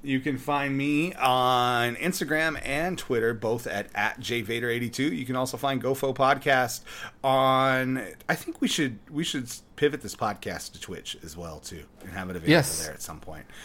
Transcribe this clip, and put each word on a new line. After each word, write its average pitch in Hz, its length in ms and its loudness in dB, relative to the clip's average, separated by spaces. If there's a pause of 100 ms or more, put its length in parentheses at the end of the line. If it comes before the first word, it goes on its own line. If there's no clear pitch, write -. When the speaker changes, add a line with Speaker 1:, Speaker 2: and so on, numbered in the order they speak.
Speaker 1:
You 135 180 0
can 135 180 -2
find 139 400 0
me 147 360 2
on 123 800 4
Instagram 156 680 0
and 160 320 -2
Twitter, 117 380 2
both 113 320 -2
at, 101 260 -4
at 101 280 0
J 120 200 -2
Vader 117 300 -2
eighty-two. 120 420 0
You 127 140 -6
can 127 80 -4
also 127 220 -2
find 135 260 -2
GoFo 131 320 0
Podcast 131 680 4 (420)
on, 131 760 4 (280)
I 160 80 2
think - 240 -8
we 262 80 2
should, 123 300 0 (120)
we 156 140 -4
should 131 260 -6 (240)
pivot 147 280 2
this 101 120 -8
podcast 101 600 -6
to - 60 -16
Twitch - 440 -10
as 80 120 -14
well, 82 220 -10
too, 78 240 -14 (200)
and - 100 -14
have 92 180 -6
it 90 60 -6
available 85 140 0
Speaker 2:
Yes. 147 340 4
Speaker 1:
there 78 100 -8
at - 80 -14
some 78 160 -12
point. 76 280 -14 (180)